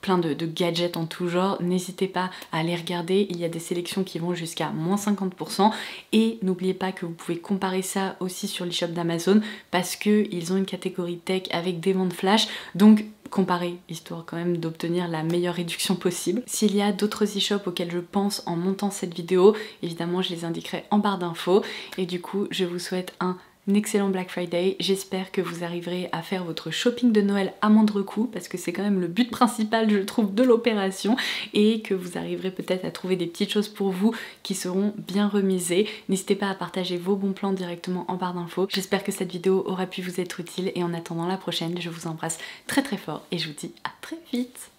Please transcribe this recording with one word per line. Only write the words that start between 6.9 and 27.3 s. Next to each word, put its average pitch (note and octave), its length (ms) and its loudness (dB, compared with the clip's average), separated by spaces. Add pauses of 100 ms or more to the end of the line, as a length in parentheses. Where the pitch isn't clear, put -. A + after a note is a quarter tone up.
que F#3 140 -6
vous E3+ 60 -6
pouvez E3+ 260 -6
comparer F#3+ 440 0
ça F#3+ 380 -2
aussi F#3 260 -6
sur - 180 -6
les F3 60 -4
shops E3+ 220 -2
d'Amazon E3+ 480 4 (320)
parce F3 240 0
qu'ils G3+ 560 2
ont F#3+ 40 2
une G3 100 2
catégorie F3+ 520 -4
tech F#3 320 -2
avec E3+ 300 -2
des F#3 120 2
ventes F#3 200 2
flash. G3 340 4 (300)
Donc G#3+ 280 10 (260)
comparez, F3 460 0 (120)
histoire E3 380 -10
quand E3 100 -8
même F3 200 0
d'obtenir E3 500 -2
la D#3+ 160 -2
meilleure F3 320 0
réduction F3 400 -2
possible. F#3 520 -2
S'il G3+ 280 2
y G3+ 80 4
a G#3 80 2
d'autres G#3 340 0
e-shops G3+ 420 0
auxquels F3 260 -4
je F3 80 -2
pense G3+ 440 -2
en F3 120 -2
montant F#3+ 340 0
cette F#3 240 -6
vidéo, F#3 420 6 (280)
évidemment E3+ 360 -2
je F#3 100 -2
les E3+ 140 -6
indiquerai E3 460 -6
en G#3 80 6
barre G3+ 200 2
d'infos. F3 440 2 (340)
Et F#3+ 100 0
du F3 140 -4
coup, G3 300 -4
je F#3+ 140 -2
vous F3 160 -4
souhaite F3+ 400 -4
un F#3 180 0 (360)
excellent G#3 340 2
Black F#3 220 -2
Friday. F3+ 500 0
J'espère F#3+ 520 -2
que - 80 0
vous E3+ 240 -4
arriverez F3 480 -4
à E3 100 -4
faire F#3 220 -4
votre D#3+ 260 -8
shopping A#3+ 420 2
de G#3+ 80 6
Noël G3 400 2